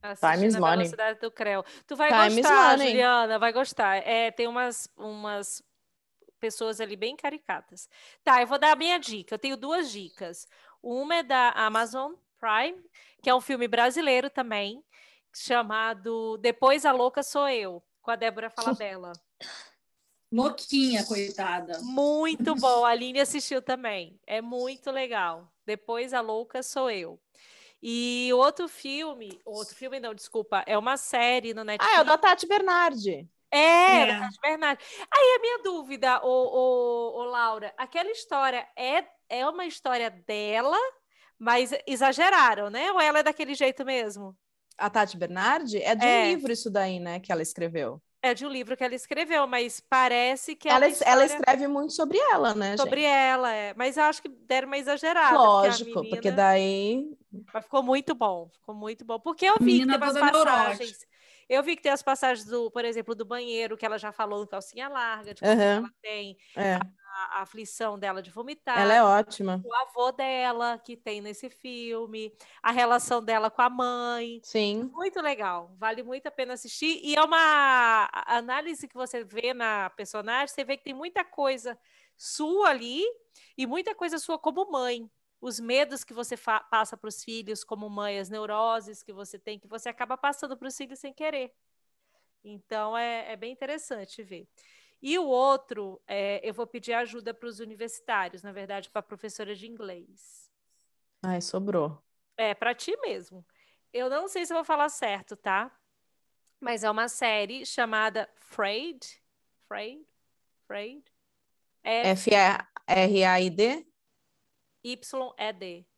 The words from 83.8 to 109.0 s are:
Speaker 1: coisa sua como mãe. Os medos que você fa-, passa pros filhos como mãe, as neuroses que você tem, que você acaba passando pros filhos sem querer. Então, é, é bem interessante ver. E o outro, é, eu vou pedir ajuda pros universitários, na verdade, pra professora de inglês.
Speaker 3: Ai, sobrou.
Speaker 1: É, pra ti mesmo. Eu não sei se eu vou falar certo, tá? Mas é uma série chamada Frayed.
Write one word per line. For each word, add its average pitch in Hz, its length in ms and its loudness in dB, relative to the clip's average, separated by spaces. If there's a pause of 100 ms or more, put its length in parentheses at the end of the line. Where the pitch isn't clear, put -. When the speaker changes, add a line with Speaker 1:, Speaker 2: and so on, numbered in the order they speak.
Speaker 1:
coisa 330 240 -6
sua 311 220 -6
como 349 320 -4
mãe. 247 400 -4 (340)
Os 233 140 -8
medos 254 460 -2
que - 80 -20
você 233 240 -10
fa-, 220 240 -2
passa 220 340 -2
pros 214 260 -16
filhos 214 440 -12
como 208 240 -10
mãe, 202 280 -6
as 190 120 -10
neuroses 214 720 -4
que - 80 -20
você 196 260 -18
tem, 214 220 -16
que 202 80 -20
você 220 220 -12
acaba 240 260 -8
passando 277 400 -6
pros 254 220 -14
filhos 269 220 -14
sem 277 120 -14
querer. 285 400 -8 (920)
Então, 214 520 -8
é, 233 360 -6
é - 20 -12
bem 226 160 -14
interessante 262 720 -12
ver. 185 240 -18 (540)
E 302 180 -2
o 339 80 -2
outro, 254 800 0
é, 202 400 -4
eu 214 60 -8
vou 226 120 -8
pedir 233 280 -10
ajuda 233 400 -6
pros 226 260 -16
universitários, 214 800 -8
na 196 120 -16
verdade, 196 360 -12
pra 208 120 -8
professora 208 520 -14
de 202 140 -18
inglês. 196 800 -20 (760)
Speaker 3:
Ai, 180 160 -4
sobrou. 180 600 -4 (360)
Speaker 1:
É, 214 160 -2
pra 240 200 -4
ti 339 280 -8
mesmo. 185 440 -10 (460)
Eu 254 180 -4
não 320 200 -4
sei 359 160 -6
se 330 80 -8
eu - 20 -4
vou 330 80 -2
falar 302 240 0
certo, 208 480 -6
tá? 202 420 -4 (800)
Mas 233 280 -6
é 220 40 2
uma 220 200 -2
série 226 560 -4
chamada 220 680 -2
Frayed. 247 720 -6 (640)